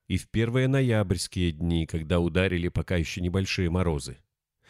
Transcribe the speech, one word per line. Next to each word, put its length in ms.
и 120
в 100
первые 400
ноябрьские 840
дни, 340
когда 340
ударили 480
пока 280
еще 240
небольшие 500
морозы. 480